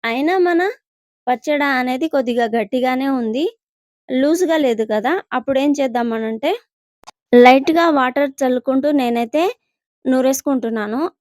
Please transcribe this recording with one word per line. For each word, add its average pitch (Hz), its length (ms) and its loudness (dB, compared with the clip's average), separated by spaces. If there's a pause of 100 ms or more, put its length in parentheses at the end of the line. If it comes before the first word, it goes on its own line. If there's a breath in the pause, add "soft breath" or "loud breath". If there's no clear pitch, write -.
అయినా 277 340 -2
మన 359 320 0 (580)
పచ్చడి 285 360 -2
అనేది 262 440 -2
కొద్దిగా 240 380 -2
గట్టిగానే 254 640 -2
ఉంది, 254 380 -2 (680)
లూజ్గా 311 460 2
లేదు 233 340 0
కదా. 240 300 -2 (120)
అప్పుడు 262 260 -2
ఏం 285 200 2
చేద్దామనంటే 233 800 -4 (760)
లైట్గా 269 540 6
వాటర్ 277 400 0
చల్లుకుంటూ 262 600 -2
నేనైతే 262 640 0 (500)
నూరేసుకుంటున్నాను. 254 1160 -2